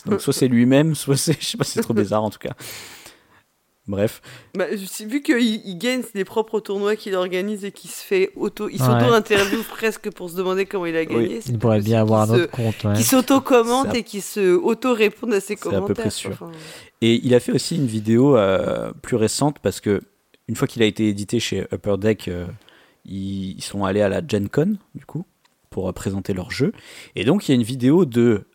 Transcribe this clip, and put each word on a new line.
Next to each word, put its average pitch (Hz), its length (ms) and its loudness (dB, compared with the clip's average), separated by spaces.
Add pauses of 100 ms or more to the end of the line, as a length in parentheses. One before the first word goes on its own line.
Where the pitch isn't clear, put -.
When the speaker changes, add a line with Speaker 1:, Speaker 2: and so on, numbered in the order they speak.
Speaker 1:
Donc, 202 160 0
soit 143 100 0
c'est 135 160 2
lui-même, 131 480 4
soit 139 220 0
c'est, 147 200 0
je - 80 -8
sais - 120 -6
pas, - 80 0
c'est - 160 -2
trop 123 120 -2
bizarre, 107 300 0
en 107 60 -2
tout - 100 -10
cas. 131 140 -10 (1300)
Bref. 101 360 -2 (320)
Speaker 2:
Bah, 185 160 0
je 196 120 -4
sais, 214 220 -12
vu 262 160 -4
qu'il, 277 160 2 (260)
il 185 140 -10
gagne 247 240 -2 (140)
des 190 100 -2
propres 220 340 -2
tournois 202 360 -2
qu'il 208 180 -6
organise 190 520 -4
et 196 60 -8
qu'il - 200 -20
se - 120 -14
fait 185 320 0
auto, - 320 -6
il - 140 -4
Speaker 3:
Ouais. 127 60 4
Speaker 2:
s'auto-interviewe 208 760 4
<laughs> - 60 -14
presque 214 420 -4
pour 180 200 -12
se 165 40 -12
demander 185 300 0
comment 180 220 -6
il 165 100 -4
a 160 40 2
Speaker 1:
Oui. 160 40 -2
Speaker 2:
gagné, 117 360 -2
c'est - 80 -10
Speaker 3:
Il 120 60 -2
Speaker 2:
pas 107 40 -4
Speaker 3:
pourrait 110 220 4
bien 110 220 2
Speaker 2:
possible 110 120 4
Speaker 3:
avoir 107 80 4
un - 20 4
Speaker 2:
qu'il 113 120 4
se, 120 80 4
Speaker 3:
autre - 60 -10
compte, 113 320 -4
ouais. 104 120 0
Speaker 2:
qu'il 113 100 2
s'auto-commente 254 840 4
Speaker 1:
C'est 233 40 -2
à, 240 40 0
Speaker 2:
et 220 40 -4
qu'il 202 200 -10
se 185 320 2
auto-réponde 226 800 0
à 196 60 2
ses 202 160 -6
Speaker 1:
c'est - 120 -10
à - 20 -4
peu - 0 -
Speaker 2:
commentaires, 196 260 -2
Speaker 1:
près 226 80 -4
Speaker 2:
quoi. 104 80 0
Speaker 1:
sûr. - 200 -8
Speaker 2:
Enfin. - 200 -12 (500)
Speaker 1:
Et 117 220 4
il 123 120 4
a 120 40 6
fait 254 120 0
aussi 170 240 -2
une 147 100 0
vidéo, 113 520 4
euh, 92 540 0 (120)
plus 127 140 -2
récente, 135 420 0
parce - 220 -4
que 101 200 0 (460)
une 113 80 -6
fois 135 120 -2
qu'il 117 140 -6
a 110 60 6
été 107 200 0
édité 104 320 -2
chez - 320 -4
Upper 101 280 -2
Deck, 107 280 -2
euh, 87 200 -6 (580)
ils, 95 500 -8
ils - 80 -14
sont 101 220 -6
allés 98 160 2
à 101 80 2
la 95 180 -2
Gen 101 220 0
Con, 190 280 0 (180)
du - 100 -16
coup, 160 200 -10 (440)
pour, 92 180 -6
euh, 92 60 -2
présenter 98 400 -6
leur 90 160 -6
jeu. 160 220 -2 (440)
Et - 80 -4
donc, 165 240 0
il 156 40 0
y - 20 6
a - 20 6
une 123 80 4
vidéo 135 420 2
de, 117 500 2